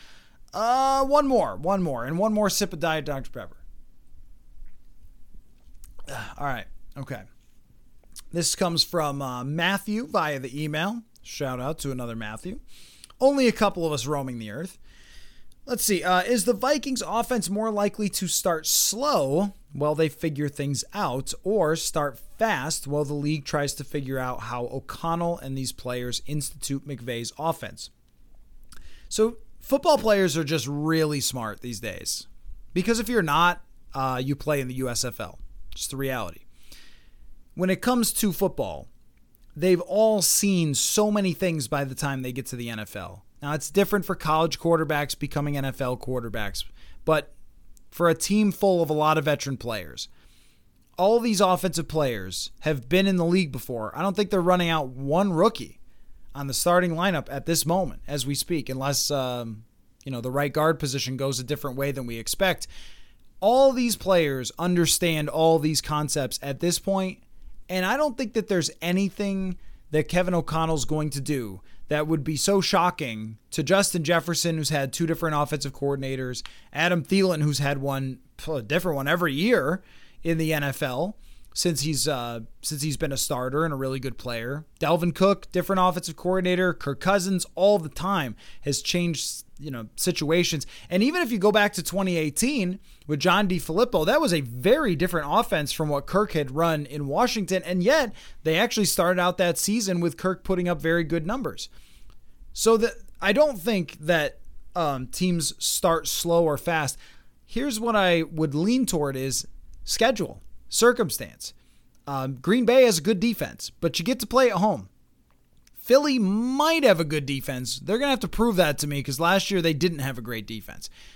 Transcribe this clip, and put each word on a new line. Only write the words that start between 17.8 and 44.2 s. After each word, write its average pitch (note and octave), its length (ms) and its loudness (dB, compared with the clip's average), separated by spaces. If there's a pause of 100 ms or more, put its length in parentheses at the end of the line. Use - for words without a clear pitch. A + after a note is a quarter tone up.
to F#3 180 -2
start E3 400 0
slow G3 840 2 (220)
while D3 200 0
they D#3+ 140 2
figure D3 400 -2
things C#3 340 -4 (120)
out C#3 400 -2 (100)
or F3+ 320 2
start C#3+ 420 -4 (200)
fast D#3 480 0
while D3 180 0
the C#3 80 -4
league D3 320 -2
tries C#3+ 300 -2
to C#3+ 100 -10
figure C3+ 340 -6
out B2+ 260 -6
how A#2+ 240 -6
O'Connell E3 720 -4
and C3+ 180 -8
these B2+ 140 -4
players B2 520 -6
institute C#3 640 -6
McVay's A#2 500 -8
offense? D#3+ 520 -6 (1200)
So A3 260 0 (240)
football C#4 380 4
players G3 400 4
are D#3+ 60 0
just C#3 220 -2
really D3+ 540 0
smart A2+ 400 -4
these A#2+ 200 -10
days. - 480 -8 (440)
Because G#3+ 260 2
if A#3 120 -4
you're A#3 100 2
not, E3+ 420 2 (300)
uh, C3 320 -2
you C#3 100 0
play C#3+ 280 -2
in B2+ 60 -6
the B2+ 60 -8
U C3 140 -4
S A#2 160 -2
F A2+ 160 -6
L. - 180 -10 (360)
Just - 160 -8
the C3+ 80 -8
reality. B2+ 480 -6 (1080)
When F#3 160 0
it F#3 140 0
comes A#3+ 320 2
to G3+ 180 0
football, G2 560 -4 (680)
they've F3 280 2
all G#3+ 400 4
seen E3+ 520 2
so G#3+ 360 2
many G3 240 2
things D#3+ 340 -2
by C#3+ 160 -2
the C3 100 -8
time C#3 280 -4
they B2+ 100 -6
get B2+ 140 -6
to B2+ 100 -8
the A#2+ 140 -6
N A2+ 80 -8
F G#2+ 180 -10
L. F#2 300 -12 (140)
Now, D3 120 -4
it's - 180 -4
different G3 340 2
for F#3 120 -4
college D#3 420 2